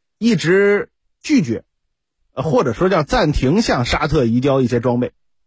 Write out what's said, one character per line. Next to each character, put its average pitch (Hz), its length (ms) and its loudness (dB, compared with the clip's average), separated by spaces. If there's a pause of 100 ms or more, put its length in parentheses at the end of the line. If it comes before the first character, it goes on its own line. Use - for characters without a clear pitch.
(180)
一 220 180 2
直 196 540 0 (320)
拒 294 180 2
绝， 117 240 -4 (680)
呃， 131 80 -6
或 175 220 0
者 120 100 -2
说 185 160 0
叫 170 120 0
暂 175 300 0
停 165 300 0
向 151 240 -2
沙 156 220 -4
特 139 180 0
移 117 140 0
交 135 200 2
一 127 60 2
些 120 120 -2
装 123 220 -2
备。 120 120 -4 (340)